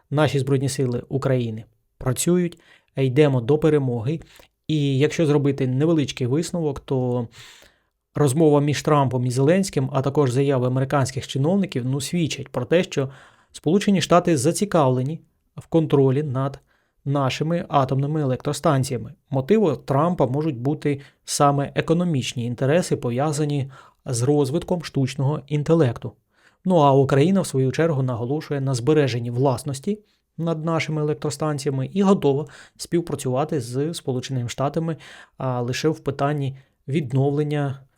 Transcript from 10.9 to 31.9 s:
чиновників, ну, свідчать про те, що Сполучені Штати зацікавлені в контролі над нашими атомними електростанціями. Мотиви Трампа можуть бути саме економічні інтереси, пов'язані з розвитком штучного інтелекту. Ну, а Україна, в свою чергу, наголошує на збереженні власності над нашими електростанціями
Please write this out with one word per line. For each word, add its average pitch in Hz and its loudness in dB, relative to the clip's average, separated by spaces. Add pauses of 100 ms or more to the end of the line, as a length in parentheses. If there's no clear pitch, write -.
чиновників, 143 -2
ну, 135 -2
свідчать - -4
про 123 -6
те, 170 2
що 135 -4 (420)
Сполучені 190 2
Штати 175 4
зацікавлені 147 0 (360)
в - -18
контролі 139 2
над 135 -4 (460)
нашими 143 -2
атомними 143 0
електростанціями. 131 -2 (180)
Мотиви 143 2
Трампа 151 2
можуть 139 -2
бути 143 -2 (240)
саме 143 2
економічні 156 -2
інтереси, 135 0
пов'язані 139 -2 (360)
з 120 -2
розвитком 147 0
штучного 135 -2
інтелекту. 147 0 (520)
Ну, 180 4
а 143 8
Україна, 143 4
в 143 -2
свою 131 0
чергу, 151 0
наголошує 131 -4
на 135 -2
збереженні 120 0
власності 135 -2 (400)
над 160 -2
нашими 156 -2
електростанціями 147 -2